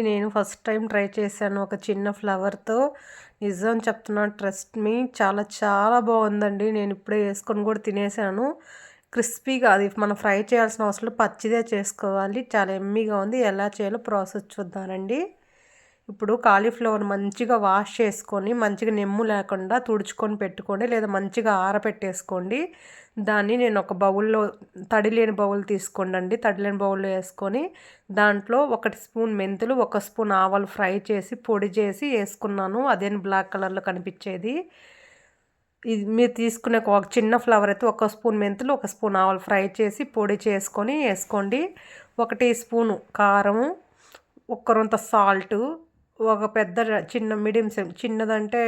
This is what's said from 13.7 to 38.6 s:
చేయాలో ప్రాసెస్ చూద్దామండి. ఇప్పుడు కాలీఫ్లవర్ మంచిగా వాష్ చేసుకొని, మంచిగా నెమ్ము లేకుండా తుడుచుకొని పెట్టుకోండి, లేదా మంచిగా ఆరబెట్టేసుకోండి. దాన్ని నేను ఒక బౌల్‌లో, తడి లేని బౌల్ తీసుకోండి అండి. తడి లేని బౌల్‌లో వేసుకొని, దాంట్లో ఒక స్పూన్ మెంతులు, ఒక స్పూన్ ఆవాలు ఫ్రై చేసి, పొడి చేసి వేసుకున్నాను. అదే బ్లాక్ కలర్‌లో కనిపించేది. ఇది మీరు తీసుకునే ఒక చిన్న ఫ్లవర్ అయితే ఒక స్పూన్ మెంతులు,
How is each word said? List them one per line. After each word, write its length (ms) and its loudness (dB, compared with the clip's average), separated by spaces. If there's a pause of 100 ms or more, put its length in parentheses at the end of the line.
చేయాలో 320 -4
ప్రాసెస్ 480 -4
చూద్దామండి. 680 -6 (880)
ఇప్పుడు 300 -4
కాలీఫ్లవర్ 640 2
మంచిగా 540 0
వాష్ 360 2
చేసుకొని, 600 -2
మంచిగా 380 0
నెమ్ము 320 0
లేకుండా 540 -2
తుడుచుకొని 580 -2
పెట్టుకోండి, 500 -4
లేదా 220 0
మంచిగా 500 0
ఆరబెట్టేసుకోండి. 1000 -2 (600)
దాన్ని 380 2
నేను 240 2
ఒక 140 -4
బౌల్‌లో, 460 2 (460)
తడి 240 2
లేని 240 2
బౌల్ 300 0
తీసుకోండి 520 -2
అండి. 200 -2
తడి 260 0
లేని 160 -2
బౌల్‌లో 300 0
వేసుకొని, 540 -4 (480)
దాంట్లో 480 2 (100)
ఒక 280 0
స్పూన్ 380 -4
మెంతులు, 440 0
ఒక 200 2
స్పూన్ 360 -2
ఆవాలు 340 2
ఫ్రై 240 0 (120)
చేసి, 360 -4
పొడి 300 0
చేసి 400 0
వేసుకున్నాను. 800 -2
అదే 300 0
బ్లాక్ 320 0
కలర్‌లో 320 -4
కనిపించేది. 720 -6 (1300)
ఇది 280 -2
మీరు 240 4
తీసుకునే 520 0
ఒక 240 6
చిన్న 260 4
ఫ్లవర్ 360 4
అయితే 140 0
ఒక 220 2
స్పూన్ 300 -2
మెంతులు, 340 0